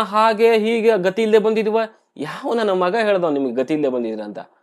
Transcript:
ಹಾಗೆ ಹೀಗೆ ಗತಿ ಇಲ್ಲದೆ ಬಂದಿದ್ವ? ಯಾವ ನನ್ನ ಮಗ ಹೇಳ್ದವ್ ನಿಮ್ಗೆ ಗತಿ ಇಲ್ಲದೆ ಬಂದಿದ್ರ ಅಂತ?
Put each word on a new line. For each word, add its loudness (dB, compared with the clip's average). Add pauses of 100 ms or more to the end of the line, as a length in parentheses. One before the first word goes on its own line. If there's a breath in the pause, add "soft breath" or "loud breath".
ಹಾಗೆ 2
ಹೀಗೆ 2
ಗತಿ 0
ಇಲ್ಲದೆ 4
ಬಂದಿದ್ವ? 0 (380)
ಯಾವ -6
ನನ್ನ 0
ಮಗ 0
ಹೇಳ್ದವ್ 0
ನಿಮ್ಗೆ -2
ಗತಿ -2
ಇಲ್ಲದೆ 0
ಬಂದಿದ್ರ -4
ಅಂತ? -14 (240)